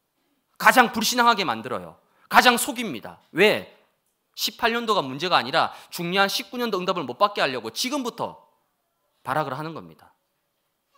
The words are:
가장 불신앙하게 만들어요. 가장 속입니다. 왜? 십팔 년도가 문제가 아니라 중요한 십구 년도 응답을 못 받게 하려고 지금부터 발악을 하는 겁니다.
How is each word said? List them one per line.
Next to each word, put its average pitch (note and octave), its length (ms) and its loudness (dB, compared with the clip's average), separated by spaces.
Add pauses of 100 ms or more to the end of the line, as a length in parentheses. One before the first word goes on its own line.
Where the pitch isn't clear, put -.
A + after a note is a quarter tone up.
(580)
가장 A3+ 340 6
불신앙하게 A#3 520 2
만들어요. A2 540 -6 (300)
가장 A#3+ 280 6
속입니다. G3 640 -6 (120)
왜? D#3 400 2 (640)
십팔 - 380 -2
년도가 A3 280 -2
문제가 C#3+ 380 0
아니라 B2+ 340 0 (160)
중요한 F#3+ 400 -2
십구 B3 300 -8
년도 A3 200 -2
응답을 F3+ 260 -2
못 B2 120 -8
받게 G#3 240 0
하려고 B2+ 300 -2
지금부터 A#3+ 760 -6 (760)
발악을 C3+ 360 -4
하는 D#3 140 -10
겁니다. F2 400 -20 (840)